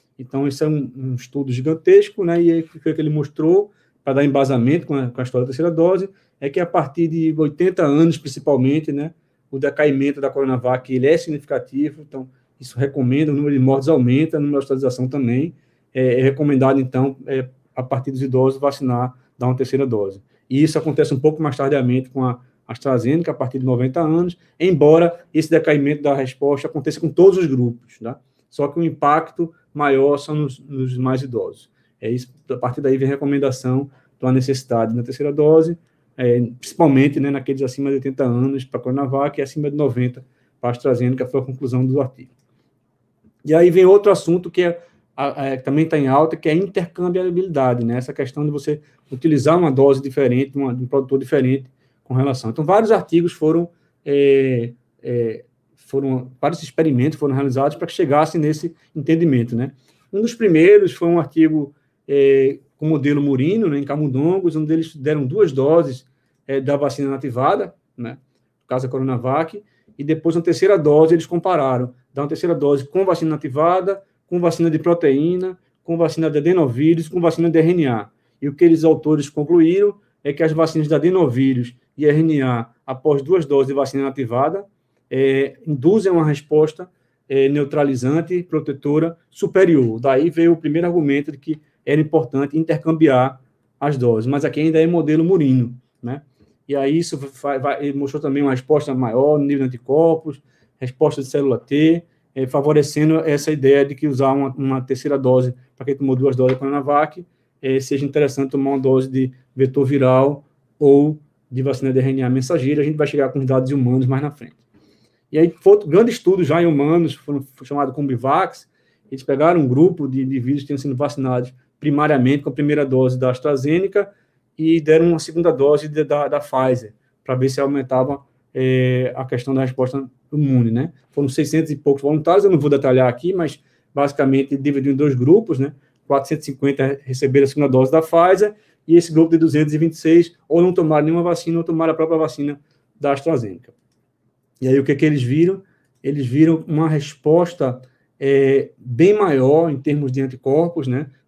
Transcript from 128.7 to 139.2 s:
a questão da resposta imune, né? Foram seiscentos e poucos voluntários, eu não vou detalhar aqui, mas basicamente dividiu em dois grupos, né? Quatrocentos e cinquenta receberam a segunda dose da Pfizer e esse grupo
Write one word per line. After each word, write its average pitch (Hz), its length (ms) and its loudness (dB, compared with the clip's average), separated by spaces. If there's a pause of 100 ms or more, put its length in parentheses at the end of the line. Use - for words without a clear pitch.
a 131 100 -10
questão 131 280 -6
da 131 80 0
resposta 131 480 -4 (220)
imune, 131 400 0
né? 131 220 -4 (180)
Foram 143 160 -2
seiscentos 156 420 -2
e 151 60 -8
poucos 139 260 0
voluntários, 156 440 2
eu 196 60 2
não 175 60 4
vou 139 120 -2
detalhar 127 400 2
aqui, 170 240 -4
mas 170 280 -6 (320)
basicamente 139 640 0
dividiu 139 360 -2
em - 20 -4
dois 139 200 0
grupos, 151 440 2
né? 143 140 -4 (340)
Quatrocentos 143 400 -2
e 143 40 -8
cinquenta 139 520 -2
receberam 131 400 2
a 135 40 4
segunda 143 200 0
dose 131 240 2
da 160 100 4
Pfizer 185 540 4 (320)
e 165 80 6
esse 170 160 4
grupo 160 200 4